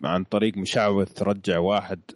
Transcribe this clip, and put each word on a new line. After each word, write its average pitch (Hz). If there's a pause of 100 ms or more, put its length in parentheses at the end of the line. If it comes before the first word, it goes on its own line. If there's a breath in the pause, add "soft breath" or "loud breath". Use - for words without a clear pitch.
عن 90
طريق 104
مشعوذ 101
ترجع 98
واحد 95 (160)